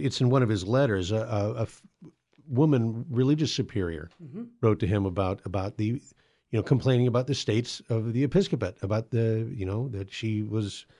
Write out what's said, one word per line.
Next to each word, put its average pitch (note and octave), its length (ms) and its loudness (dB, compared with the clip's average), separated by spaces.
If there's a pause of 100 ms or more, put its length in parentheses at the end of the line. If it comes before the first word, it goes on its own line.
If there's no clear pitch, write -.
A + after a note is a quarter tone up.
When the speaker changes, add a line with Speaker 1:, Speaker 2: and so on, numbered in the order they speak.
Speaker 1:
it's - 160 -2
in B2 80 4
one C3 140 4
of A#2 60 4
his F#2+ 160 0
letters, G#2 460 2
a, F2+ 60 0
a, G#2+ 380 -2
a A2+ 80 -4
f-, - 180 -8 (680)
woman, A#2+ 600 2
religious C3 420 2
superior, E2+ 580 -4 (140)
Speaker 2:
Mm-hmm. D#3+ 200 -14 (180)
Speaker 1:
wrote G#2+ 180 4
to G#2+ 80 0
him G2 180 2
about, F#2+ 400 -2
about F#2+ 320 -4
the, G#2+ 80 0
you A#2 160 -2 (520)
know, A2 100 2
complaining B2 440 4
about B2 200 0
the C3+ 80 -2
states - 540 -2
of A2+ 240 -2
the B2 100 0
episcopate, C#3 580 0
about G#2+ 300 -2
the, A2+ 420 0
you F#2 120 -6
know, A2 240 -4
that G2 220 -8
she A2 300 -2
was G#2+ 440 -4 (140)